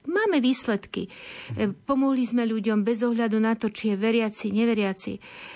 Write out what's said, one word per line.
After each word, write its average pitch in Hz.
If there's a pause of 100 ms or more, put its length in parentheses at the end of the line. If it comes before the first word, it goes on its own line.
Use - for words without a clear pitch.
máme 370
výsledky. 233
E, -
pomohli 269
sme 233
ľuďom 220
bez 233
ohľadu 226
na 220
to, 220
či 220
je -
veriaci, 220
neveriaci. 208 (440)